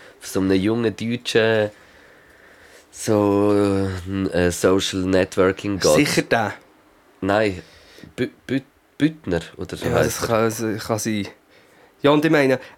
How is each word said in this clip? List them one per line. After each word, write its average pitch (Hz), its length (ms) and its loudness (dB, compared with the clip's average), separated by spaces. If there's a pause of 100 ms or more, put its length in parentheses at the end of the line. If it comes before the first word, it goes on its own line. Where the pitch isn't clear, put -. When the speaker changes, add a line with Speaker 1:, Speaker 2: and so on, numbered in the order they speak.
(200)
Speaker 1:
so - 200 -6
einem 95 200 2
jungen 110 360 0
Deutschen, 110 760 0 (1200)
so, 101 1000 2 (440)
äh, 87 180 2
Social 95 500 0
Networking 95 760 0
Gott. - 180 4
Speaker 2:
Sicher 147 260 2
der? 113 320 -2 (680)
Speaker 1:
Nein, 98 420 0 (540)
Bü-, 123 140 -4 (160)
Bü-, 135 160 -4 (360)
Büttner 139 420 -2 (160)
oder 82 200 -12
so - 100 -8
Speaker 2:
Ja, 82 100 -2
Speaker 1:
heisst 78 260 0
Speaker 2:
das - 0 -
Speaker 1:
er. - 60 -4
Speaker 2:
kann, 113 160 0
also, 113 220 -4 (200)
kann 110 120 -2
sein. 104 300 -4 (720)
Ja, 139 80 4
und 151 140 4
ich 160 60 2
meine, 139 240 4 (240)